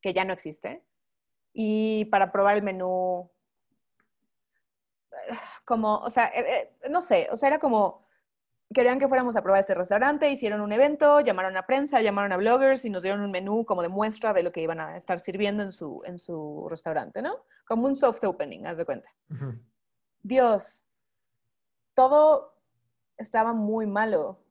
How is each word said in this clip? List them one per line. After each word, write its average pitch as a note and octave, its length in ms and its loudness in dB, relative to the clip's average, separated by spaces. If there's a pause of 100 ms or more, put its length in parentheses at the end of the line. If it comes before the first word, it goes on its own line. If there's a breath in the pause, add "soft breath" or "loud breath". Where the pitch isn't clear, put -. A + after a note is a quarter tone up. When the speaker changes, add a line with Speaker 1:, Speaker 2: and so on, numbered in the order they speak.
Speaker 1:
que F#3+ 120 -6
ya F#3 120 0
no F#3+ 80 -4
existe, F#3 500 -14 (680)
y G#3+ 520 -2
para G3 280 0
probar G3+ 240 4
el G3+ 60 -2
menú, F#3 680 -4 (2250 loud breath)
como, A3 360 0
o - 100 -8
sea, A#3 180 2
eh, - 420 -4 (140)
eh, - 60 -8
no E4+ 120 0
sé, G#3+ 300 2
o A#3 60 -4
sea, C#4 100 2
era D4+ 120 2
como, A3+ 460 0 (680)
querían B3 260 4
que C#4 80 2
fuéramos B3+ 280 2
a G#3 60 0
probar G3 200 4
este G3 120 0
restaurante, B3 560 2
hicieron A3 320 -2
un G#3 120 -4
evento, D4 480 6
llamaron F#3+ 360 0
a F#3+ 80 -6
prensa, C#4 360 2
llamaron G3+ 320 0
a F3+ 40 -2
bloggers B3+ 480 2
y A3+ 40 -4
nos F#3 140 -6
dieron G3 180 -2
un G3+ 100 -6
menú G3+ 340 -4
como F#3+ 160 -2
de E3+ 80 -2
muestra G#3+ 440 -2
de F3+ 100 2
lo F3 80 -2
que E3 100 -6
iban D#3+ 180 -4
a D#3+ 180 -10
estar F3+ 220 -6
sirviendo G3+ 440 -4
en G3 80 -8
su, D#3+ 340 -12
en F3+ 140 -14
su D3+ 500 -12
restaurante, D#3+ 520 -8
¿no? F#4+ 240 -8 (200 soft breath)
Como A#3 220 -2
un C#4 80 0
soft B3 300 0
opening, D3 400 -6
haz E3 120 -10
de E3 80 -6
cuenta. - 240 -10 (200)
Speaker 2:
Ujú. B2+ 280 -10 (640)
Speaker 1:
Dios, A3+ 640 2 (1080)
todo D4 600 4 (640)
estaba A3+ 360 -2
muy A3 340 -2
malo. G3 520 -2 (120)